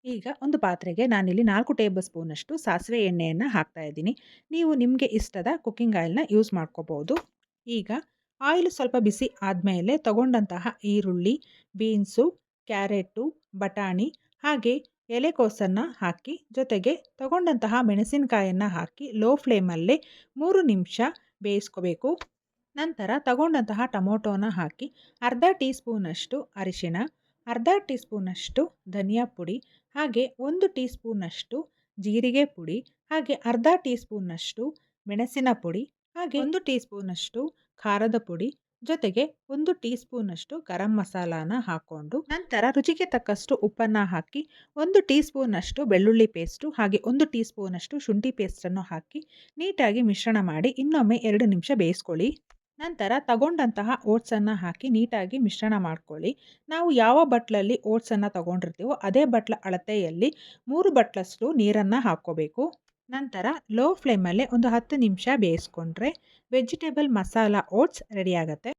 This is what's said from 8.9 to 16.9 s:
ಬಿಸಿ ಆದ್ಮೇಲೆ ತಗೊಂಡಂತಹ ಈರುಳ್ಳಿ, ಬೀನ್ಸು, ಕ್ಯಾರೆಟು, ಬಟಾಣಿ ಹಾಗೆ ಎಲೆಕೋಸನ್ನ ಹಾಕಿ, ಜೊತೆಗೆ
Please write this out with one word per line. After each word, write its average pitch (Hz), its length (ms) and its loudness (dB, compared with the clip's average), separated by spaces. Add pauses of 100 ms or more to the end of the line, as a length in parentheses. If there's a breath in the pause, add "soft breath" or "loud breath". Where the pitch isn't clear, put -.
ಬಿಸಿ 214 300 2 (120)
ಆದ್ಮೇಲೆ 190 560 0
ತಗೊಂಡಂತಹ 226 760 0 (100)
ಈರುಳ್ಳಿ, 202 520 2 (400 soft breath)
ಬೀನ್ಸು, 220 500 2 (420)
ಕ್ಯಾರೆಟು, 202 580 -4 (300)
ಬಟಾಣಿ 196 540 -2 (340 soft breath)
ಹಾಗೆ 254 320 0 (340)
ಎಲೆಕೋಸನ್ನ 226 720 0 (220)
ಹಾಕಿ, 185 340 -6 (160)
ಜೊತೆಗೆ 254 440 0 (260)